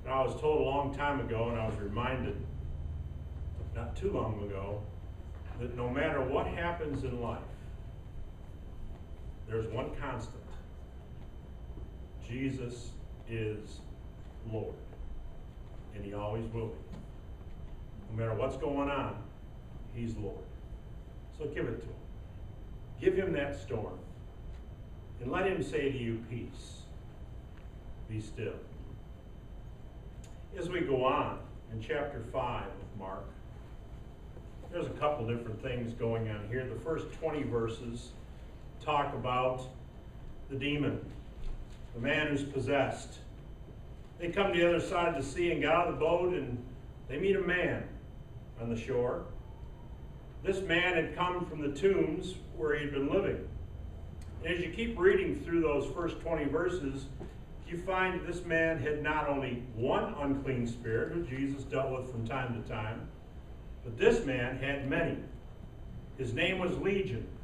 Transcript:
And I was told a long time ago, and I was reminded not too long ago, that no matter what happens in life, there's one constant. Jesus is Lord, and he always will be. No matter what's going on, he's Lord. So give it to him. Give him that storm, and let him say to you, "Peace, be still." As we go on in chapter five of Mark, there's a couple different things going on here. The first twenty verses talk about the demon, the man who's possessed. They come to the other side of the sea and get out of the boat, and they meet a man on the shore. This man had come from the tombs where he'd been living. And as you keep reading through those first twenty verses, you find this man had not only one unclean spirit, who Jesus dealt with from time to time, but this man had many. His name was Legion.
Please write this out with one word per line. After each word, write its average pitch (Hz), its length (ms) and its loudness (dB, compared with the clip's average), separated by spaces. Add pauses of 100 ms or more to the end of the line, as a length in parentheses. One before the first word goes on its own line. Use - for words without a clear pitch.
And 131 100 -2
I 131 100 6
was 120 160 2
told 151 220 6
a - 20 6
long - 300 4
time 285 260 2
ago, 113 300 2
and 117 100 2
I 113 80 2
was 110 120 0
reminded 117 600 0 (1400)
not 117 200 -2
too 196 160 2
long 107 320 0
ago, 101 400 -2 (760)
that 120 160 -4
no 120 140 0
matter 139 320 2
what 139 240 2
happens 165 580 0
in 120 200 -2
life, 90 160 -2 (2000)
there's 110 260 0
one 135 160 0 (100)
constant. 127 440 -4 (1800)
Jesus 123 680 -2 (360)
is 107 520 -4 (720)
Lord, 107 240 -2 (1200)
and 101 100 -6
he 101 80 -6
always 104 400 -2
will 113 140 0
be. - 300 -8 (1120)
No 110 60 -2
matter 113 180 2
what's 127 220 2
going 143 340 2
on, 139 240 0 (800)
he's 113 220 -2
Lord. 101 200 -4 (1000)
So - 80 -4
give - 200 0
it - 160 -2
to - 60 -6
him. - 80 -6 (1040)
Give 185 140 8
him 185 180 4
that 143 260 0
storm, - 380 -4 (1200)
and 127 120 -2
let 185 160 4
him 170 160 4
say 139 280 2
to 120 60 0
you, 113 320 0
"Peace, - 540 -8 (1200)
be 110 140 -2
still." - 320 -2 (2000)
As 175 140 -2
we 180 120 2
go - 220 6
on 285 360 6 (340)
in 110 80 -2
chapter 143 400 0 (100)
five 117 360 0
of - 320 -8
Mark, 95 260 -6 (1500)
there's 170 140 -2
a - 60 -4
couple 147 360 2
different 117 340 0
things 120 320 -2
going 113 360 2
on 101 200 -4
here. 127 180 0
The 151 140 -4
first 160 320 -2
twenty 151 280 0
verses 117 680 0 (680)
talk 147 360 2
about 127 480 4 (880)
the 135 40 -2
demon, 139 480 2 (920)
the 120 40 -4
man 147 280 4
who's 143 160 4
possessed. - 760 2 (1000)
They 170 140 -2
come 190 220 6
to 175 40 6
the 170 80 10
other 170 140 10
side 175 300 4
of 151 120 0
the - 80 0
sea 175 220 4
and 151 80 4
get 147 100 6
out 170 200 8
of 143 60 0
the 131 40 -2
boat, 175 340 6
and 123 300 0 (460)
they 139 100 -2
meet 190 160 6
a 185 60 4
man 175 420 4 (760)
on 117 80 -2
the 117 80 2
shore. 123 480 2 (1160)
This 190 200 4
man 175 340 6
had 156 220 2
come 180 280 2
from 151 160 -4
the 147 160 0
tombs 180 580 4 (200)
where 147 240 2
he'd 143 140 -2
been 139 160 4
living. - 360 4 (960)
And 170 120 2
as 175 100 2
you 165 80 -2
keep 226 260 0
reading 175 460 8
through 170 160 4
those 143 320 6
first 170 300 0
twenty 160 240 2
verses, 139 600 2 (600)
you 170 120 -4
find 185 460 2
this 170 200 -4
man 165 340 6
had 147 240 2
not 156 240 4
only 131 360 2 (120)
one 127 460 4
unclean 135 440 2
spirit, 113 460 0
who 170 120 2
Jesus 135 400 0
dealt 131 280 2
with 127 180 -2
from 113 160 -2
time 117 380 -2
to - 60 -6
time, 110 400 -4 (760)
but 117 140 -6
this 220 280 10
man 127 320 2
had 139 320 0
many. 160 280 4 (1000)
His 117 160 0
name 175 240 4
was 180 200 2
Legion. 196 500 2 (160)